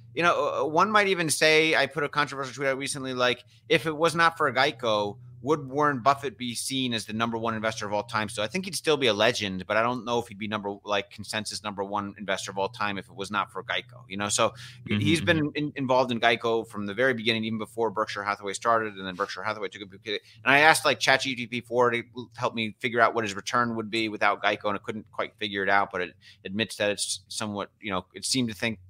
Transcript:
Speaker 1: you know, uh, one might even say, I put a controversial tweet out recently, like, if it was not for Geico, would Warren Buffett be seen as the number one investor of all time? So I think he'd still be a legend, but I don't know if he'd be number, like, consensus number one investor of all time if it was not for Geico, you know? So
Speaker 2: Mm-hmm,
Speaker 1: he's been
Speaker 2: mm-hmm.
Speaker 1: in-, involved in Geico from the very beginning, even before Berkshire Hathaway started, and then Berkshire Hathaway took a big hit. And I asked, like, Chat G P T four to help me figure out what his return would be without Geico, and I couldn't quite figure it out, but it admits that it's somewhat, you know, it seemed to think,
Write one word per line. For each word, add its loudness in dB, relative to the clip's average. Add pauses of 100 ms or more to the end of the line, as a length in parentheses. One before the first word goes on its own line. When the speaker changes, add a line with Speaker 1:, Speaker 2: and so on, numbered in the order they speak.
(140)
Speaker 1:
you -2
know, 2
uh, 0
one 2
might 4
even 4
say, 6
I 4
put -4
a -2
controversial -4
tweet -2
out 0
recently, -6
like, 2 (240)
if 4
it -4
was 2
not 4
for 2
Geico, 2 (220)
would 0
Warren 0
Buffett 2
be -8
seen -2
as -4
the -12
number -2
one -2
investor -2
of -6
all 0
time? -2
So -6
I -2
think -6
he'd -10
still 0
be 2
a 4
legend, 2
but 0
I 4
don't -2
know 0
if -4
he'd -16
be -8
number, -4 (100)
like, -2
consensus -8
number -6
one -4
investor -4
of -10
all 0
time -4
if -10
it -20
was -8
not 0
for -10
Geico, -6
you -10
know? -2
So 2 (400)
Speaker 2:
Mm-hmm, 0
Speaker 1:
he's 2
been 2
Speaker 2:
mm-hmm. -8
Speaker 1:
in-, -4
involved 2
in -2
Geico 2
from -8
the -6
very 2
beginning, 0
even -4
before -4
Berkshire -4
Hathaway -4
started, 0
and -10
then -6
Berkshire -6
Hathaway -4
took -12
a -12
big -20
hit. -6 (200)
And 4
I 8
asked, 8
like, 2
Chat 4
G -6
P -8
T -6
four 2
to -2 (320)
help -4
me -4
figure 0
out 6
what 0
his -2
return -2
would -6
be -2
without 0
Geico, 0
and 0
I -4
couldn't -10
quite -4
figure -2
it 0
out, 4
but -2
it -6 (300)
admits -4
that 0
it's -4
somewhat, -8 (100)
you -6
know, -4
it -14
seemed -2
to -10
think, -6